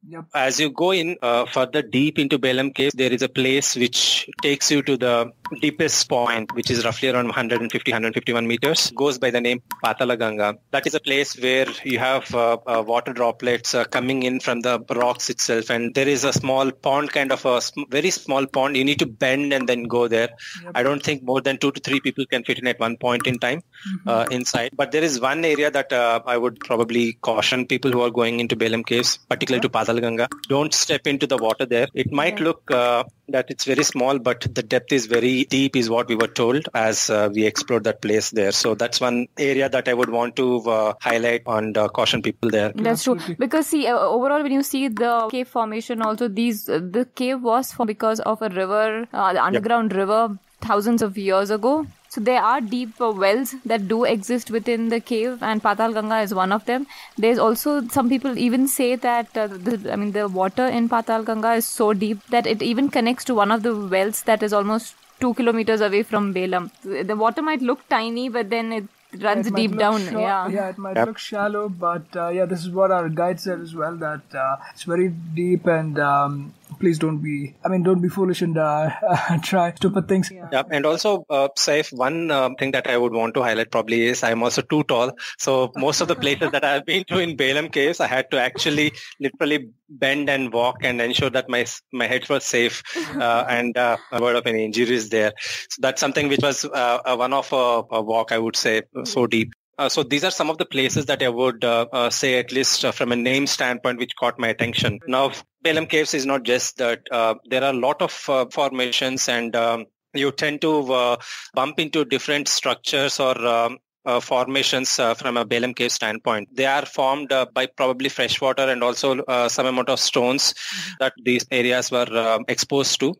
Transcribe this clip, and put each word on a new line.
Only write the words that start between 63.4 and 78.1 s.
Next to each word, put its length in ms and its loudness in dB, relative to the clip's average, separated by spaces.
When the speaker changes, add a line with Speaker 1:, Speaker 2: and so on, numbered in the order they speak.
Speaker 3:
of 100 2
the 140 0
wells 480 -2
that 180 2
is 120 0
almost 420 0
two 140 2
kilometers 460 2
away 200 2
from 320 0
Belam. 380 -2
The 320 -4
water 280 0
might 180 -2
look 280 -2
tiny, 380 -2
but 220 -4
then 240 -2
it 120 -6
runs 260 0
Speaker 1:
It 60 -2
might 80 2
Speaker 3:
deep 100 2
Speaker 1:
look 80 -4
Speaker 3:
down. 300 2
Speaker 1:
sho-, 100 -4
Speaker 3:
Yeah. 280 0
Speaker 1:
yeah, 220 -2
it 100 -10
might 160 -6
Speaker 2:
Yep. 120 2
Speaker 1:
look 120 -8
shallow, 500 -4
but, 360 -2
uh, 140 -2
yeah, 160 2
this 160 -4
is 100 -8
what 200 4
our 180 2
guide 300 0
said 220 -6
as 140 -14
well, 220 -4
that, 240 -6
uh, 200 0
it's 100 -16
very 260 2
deep 580 0
and, 320 2
um, 540 0
please 200 2
don't 180 0
be, 380 -6
I 20 2
mean, 140 2
don't 180 4
be 100 2
foolish 340 0